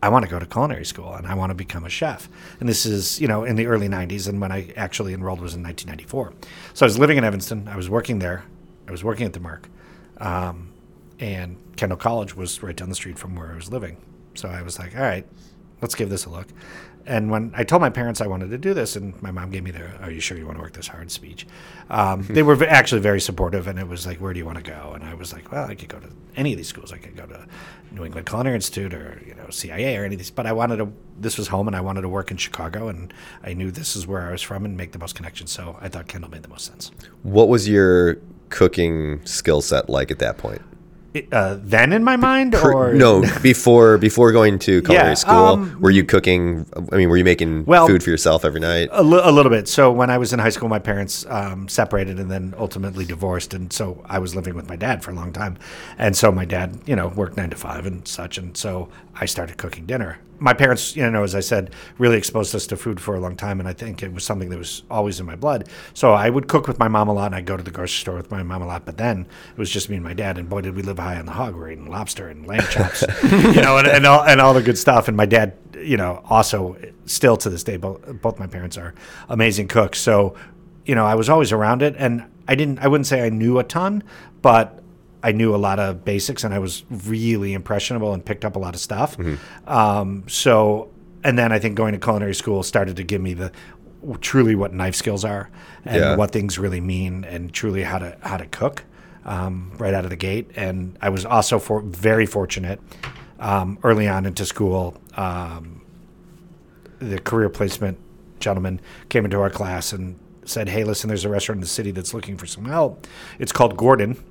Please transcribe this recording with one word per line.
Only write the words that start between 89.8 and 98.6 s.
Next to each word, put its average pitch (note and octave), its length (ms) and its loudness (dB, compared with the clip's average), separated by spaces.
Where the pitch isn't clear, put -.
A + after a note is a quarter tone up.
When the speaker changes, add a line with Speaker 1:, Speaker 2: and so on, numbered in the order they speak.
Speaker 1:
so, G#2+ 640 4
and B2+ 160 2
then A2+ 140 4
I A2 60 4
think G#2 160 -2
going A2 180 0
to G2 60 -4
culinary G#2 360 0
school G2 280 -2
started F#2+ 340 -2
to F#2+ 60 -8
give F#2+ 180 -4
me F#2 140 -4
the, F2+ 180 -8
truly A#2 360 2
what F#2+ 180 -2
knife F#2 220 -4
skills G2+ 280 -4
are G#2 260 -6
and A2+ 160 -4
Speaker 2:
Yeah. D2 160 2
Speaker 1:
what G#2 140 0
things G2+ 280 -4
really F#2 220 -4
mean F#2 420 -4
and E2+ 300 -12
truly G2 300 -4
how F2+ 160 -4
to, F2 220 -12
how - 160 -8
to D#2+ 80 -10
cook, - 380 -6